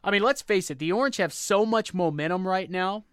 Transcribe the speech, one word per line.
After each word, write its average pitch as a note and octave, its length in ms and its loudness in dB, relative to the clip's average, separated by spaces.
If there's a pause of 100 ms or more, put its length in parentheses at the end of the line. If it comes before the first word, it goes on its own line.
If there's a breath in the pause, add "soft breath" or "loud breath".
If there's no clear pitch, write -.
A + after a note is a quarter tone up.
I G3 80 0
mean, G3+ 100 4
let's C4 220 2
face G3 260 0
it, C#3+ 80 -6
the D#3 140 -2
Orange B3+ 260 0
have E3+ 160 0
so G#3 320 2
much A3 300 0
momentum F3 520 0
right F#3 220 -2
now. F#3+ 440 -4